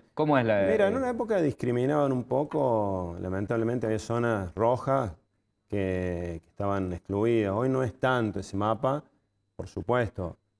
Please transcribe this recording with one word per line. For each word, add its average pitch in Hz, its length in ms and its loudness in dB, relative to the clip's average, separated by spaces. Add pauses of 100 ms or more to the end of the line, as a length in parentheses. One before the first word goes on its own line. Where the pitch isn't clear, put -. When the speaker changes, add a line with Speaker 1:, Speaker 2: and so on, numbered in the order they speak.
(140)
Speaker 1:
cómo 151 240 4
es 117 80 4
la, 104 240 4
Speaker 2:
Mira, 208 180 4
en 208 60 0
Speaker 1:
eh? - 20 -2
Speaker 2:
una 254 140 0
época 226 300 0
discriminaban 135 720 0
un 123 120 -2
poco, 110 960 0
lamentablemente 110 680 -2
había 110 120 0
zonas 113 560 -2
rojas 120 580 0 (560)
que, 90 760 -2
que - 60 -20
estaban 98 440 -2
excluidas. 101 600 0
Hoy 123 140 0
no 131 140 0
es 117 160 -4
tanto 120 420 0
ese 90 160 -10
mapa, 113 480 0 (500)
por - 140 -10
supuesto. 98 680 -2 (240)